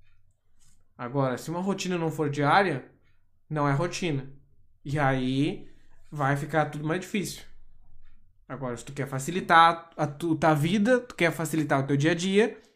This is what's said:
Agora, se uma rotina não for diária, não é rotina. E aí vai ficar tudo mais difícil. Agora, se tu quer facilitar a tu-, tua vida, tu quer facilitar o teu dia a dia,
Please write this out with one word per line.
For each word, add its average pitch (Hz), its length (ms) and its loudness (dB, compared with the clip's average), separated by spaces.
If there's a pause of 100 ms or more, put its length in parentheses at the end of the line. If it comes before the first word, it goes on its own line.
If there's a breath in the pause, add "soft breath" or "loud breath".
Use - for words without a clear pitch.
(960)
Agora, 127 400 -2
se - 120 -10
uma 170 120 -4
rotina 185 360 -2
não 165 140 0
for 156 180 -2
diária, 147 600 2 (600)
não 151 180 0
é 139 60 2
rotina. 160 560 -2 (540)
E 151 160 -4
aí 135 720 0 (420 soft breath)
vai 143 240 0
ficar 147 300 0
tudo 151 200 -8
mais 175 160 -2
difícil. - 420 -6 (1080)
Agora, 131 260 -8
se 113 80 -12
tu 139 100 -14
quer 139 140 -6
facilitar 170 880 4
a 151 120 -2
tu-, 160 280 -2
tua 156 200 4
vida, 202 440 4
tu 240 140 -14
quer 170 180 2
facilitar 156 500 0
o 135 40 -2
teu 143 100 0
dia 143 160 4
a 180 40 2
dia, 190 440 2 (160)